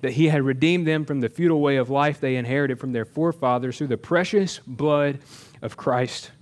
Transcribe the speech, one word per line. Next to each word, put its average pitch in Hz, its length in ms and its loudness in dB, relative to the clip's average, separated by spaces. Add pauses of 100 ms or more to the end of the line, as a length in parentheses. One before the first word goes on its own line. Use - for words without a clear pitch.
that 127 120 -2
he 151 160 4
had 151 140 4
redeemed 156 440 2
them 156 180 0
from 139 160 -4
the 117 80 0
futile 165 320 2
way 139 160 2
of 127 140 0
life 147 300 2
they 131 160 0
inherited 127 440 -2
from 131 120 -6
their 113 120 -2
forefathers 131 720 -2
through 147 100 -4
the 117 100 -2
precious 185 680 0
blood 143 520 0 (420)
of 113 160 -10
Christ. 123 540 -2 (120)